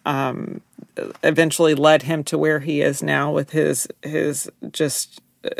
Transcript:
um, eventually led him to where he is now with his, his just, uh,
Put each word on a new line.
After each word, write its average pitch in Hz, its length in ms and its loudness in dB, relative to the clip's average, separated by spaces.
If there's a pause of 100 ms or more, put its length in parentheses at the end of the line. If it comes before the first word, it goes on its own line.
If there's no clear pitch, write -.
um, 135 560 -4 (640)
eventually 156 520 4
led 151 280 6
him 151 220 -2
to - 120 -4
where 151 240 0
he 147 220 -2
is 139 200 0
now 143 300 0
with 147 180 -2
his, 151 380 0 (140)
his 147 480 -4 (200)
just, - 520 -4 (220)
uh, - 40 -10 (120)